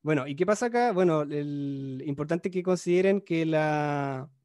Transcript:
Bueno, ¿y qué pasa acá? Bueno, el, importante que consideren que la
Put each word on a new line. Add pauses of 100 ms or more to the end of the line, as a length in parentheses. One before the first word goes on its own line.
Bueno,
¿y
qué
pasa
acá?
Bueno,
el,
importante
que
consideren
que
la (160)